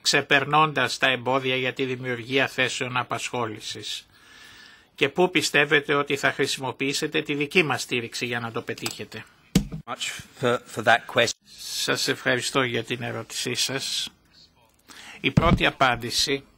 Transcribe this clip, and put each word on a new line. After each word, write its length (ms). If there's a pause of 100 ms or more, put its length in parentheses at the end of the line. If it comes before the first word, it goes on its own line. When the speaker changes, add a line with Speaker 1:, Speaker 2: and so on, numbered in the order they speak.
Speaker 1:
ξεπερνώντας 960
τα 100
εμπόδια 480
για 180
τη 120
δημιουργία 640
θέσεων 500
απασχόλησης; 1080 (880)
Και 140
πού 220
πιστεύετε 640
ότι 240
θα 140
χρησιμοποιήσετε 920
τη 120
δική 300
μας 180
στήριξη 440
για 140
να 120
το 100
πετύχετε; 640 (600)
Speaker 2:
Much 200 (360)
for, 160 (180)
for 80
that 160 (140)
question. 260 (180)
Speaker 1:
Σας 500
ευχαριστώ 560
για 200
την 180
ερώτησή 540
σας. 540 (1120)
Η 100
πρώτη 340
απάντηση 800 (140)